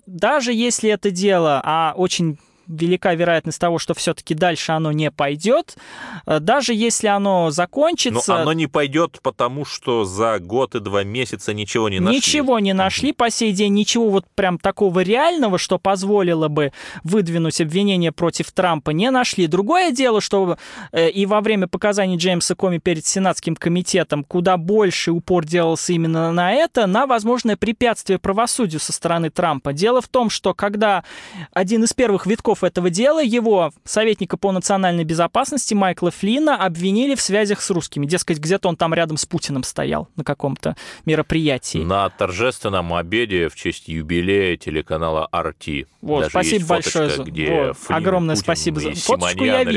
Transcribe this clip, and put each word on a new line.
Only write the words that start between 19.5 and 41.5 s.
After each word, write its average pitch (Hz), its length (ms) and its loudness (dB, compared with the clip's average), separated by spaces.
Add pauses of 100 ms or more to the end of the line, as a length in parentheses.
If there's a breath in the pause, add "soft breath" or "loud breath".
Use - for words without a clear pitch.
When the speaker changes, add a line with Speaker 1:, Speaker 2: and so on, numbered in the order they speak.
Speaker 1:
дело, 240 300 2
что, 185 360 0 (360 loud breath)
э, 165 160 4
и 196 160 0
во 208 160 2
время 202 260 0
показаний 196 480 0
Джеймса 175 400 0
Коми 180 220 0
перед 160 280 -2
Сенатским 175 520 0
комитетом 170 640 0
куда 180 320 2
больше 180 560 2
упор 170 320 0
делался 165 480 0
именно 165 400 0
на 175 220 2
это, 269 340 2
на 220 180 2
возможное 233 520 0
препятствие 220 600 0
правосудию 196 640 0
со - 140 -6
стороны 165 360 -2
Трампа. 147 440 -2
Дело 226 260 2
в - 80 -8
том, 240 220 2
что - 240 -2
когда 202 500 0 (480 loud breath)
один 214 320 2
из 226 100 0
первых 214 340 2
витков 226 240 0 (120)
этого 180 260 0
дела, 277 340 2
его, 214 480 2 (120)
советника 214 540 0
по 196 140 0
национальной 185 520 0
безопасности 170 680 -2
Майкла 180 380 0
Флина, 269 460 0
обвинили 190 580 0
в - 60 -4
связях 202 400 0
с - 80 -8
русскими. 151 360 -2
Дескать, 165 340 -2
где-то 180 300 -2
он 165 80 -2
там 165 160 0
рядом 160 240 0
с - 80 -4
Путиным 143 380 -4
стоял 151 520 -4
на 165 80 -8
каком-то - 520 -4 (300 loud breath)
мероприятии. 156 760 0